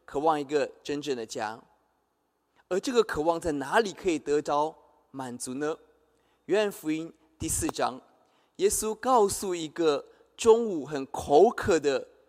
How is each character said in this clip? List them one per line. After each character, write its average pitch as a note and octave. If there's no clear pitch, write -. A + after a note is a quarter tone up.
渴 -
望 D3+
一 D3
个 C#3
真 D3
正 C#3+
的 A2+
家。 A2+
而 F#3
这 C#4
个 A#3+
渴 E3
望 E3
在 E3
哪 C#3+
里 G3+
可 F#3+
以 D#3+
得 D3
着 D3+
满 B2+
足 B2+
呢？ D3
《约 F3
翰 G#3
福 D#3
音》 D#3+
第 -
四 D#3+
章， B2+
耶 F#3+
稣 G#3+
告 A#3
诉 F#3+
一 E3
个 D3
中 A3+
午 E3
很 C#3
口 E3
渴 G3+
的 C#3